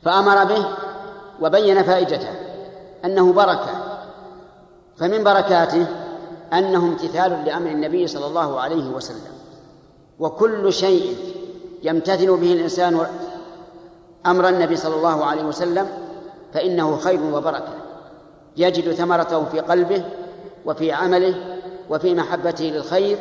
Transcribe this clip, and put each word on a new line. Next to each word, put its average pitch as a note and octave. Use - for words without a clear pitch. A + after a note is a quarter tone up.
فأمر G3
به G3+
وبين G3
فائدته F3+
أنه F#3
بركة. F#3+
فمن G#3
بركاته F3
أنه F#3+
امتثال E3
لأمر D#3+
النبي D#3+
صلى D3
الله D3
عليه C#3+
وسلم، B2+
وكل G3+
شيء F#3
يمتثل F3
به F3
الإنسان E3+
أمر F#3
النبي E3+
صلى D#3+
الله D#3
عليه D3+
وسلم F3
فإنه D#3+
خير F3
وبركة، D3
يجد E3+
ثمرته E3
في D#3+
قلبه F3+
وفي D#3
عمله F3+
وفي E3
محبته F3
للخير F3+